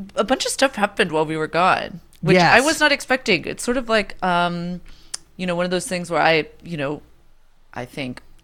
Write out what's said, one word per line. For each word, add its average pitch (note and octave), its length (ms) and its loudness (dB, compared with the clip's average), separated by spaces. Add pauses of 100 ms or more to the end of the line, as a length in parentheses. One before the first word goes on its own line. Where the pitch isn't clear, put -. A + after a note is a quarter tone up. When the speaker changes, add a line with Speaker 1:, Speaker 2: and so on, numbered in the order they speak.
(140)
Speaker 1:
a G#3 100 0
bunch A#3+ 200 -2
of A#4+ 80 -4
stuff C4+ 220 0
happened G3+ 360 -2
while D#3 140 2
we D#3 140 -6
were D#3 80 -2
gone, E3+ 540 0 (200)
which F#3 160 4
I F3 220 8
Speaker 2:
Yes. C4 80 4
Speaker 1:
was D#4 140 0
not D4+ 120 4
expecting. B3 540 0
It's - 160 -8
sort A#3+ 160 -2
of B3+ 100 -8
like, G#3+ 340 -2
um, F3 600 -2 (560)
you F#3 80 -6
know, F3 100 -2
one F3 80 0
of F3+ 60 -4
those F3+ 160 -2
things F3 240 -6
where D#3 100 0
I, D#3 260 4 (160)
you E3+ 140 -10
know, D3 240 -4 (720)
I B2 140 -10
think B2+ 360 -12 (220)